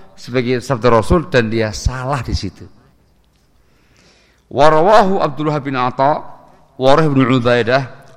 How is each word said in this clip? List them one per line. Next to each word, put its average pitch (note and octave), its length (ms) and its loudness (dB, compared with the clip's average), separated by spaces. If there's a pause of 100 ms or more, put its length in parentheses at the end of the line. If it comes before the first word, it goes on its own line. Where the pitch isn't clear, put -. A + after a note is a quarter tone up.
(160)
sebagai A#2+ 480 -4
sabda B2 240 -2
Rasul A#2 400 2
dan A2+ 240 0
dia A2 240 -4
salah C3 480 -6
di - 80 -10
situ. - 320 -8 (1800)
Wa C#3+ 240 4
rawahu F#3+ 480 4
Abdullah D3+ 400 -4
bin C3+ 160 -8
Atha, C3 640 -2 (400)
Warih C#3+ 320 4
bin C3 160 2
Ubaidah, A#2+ 880 -2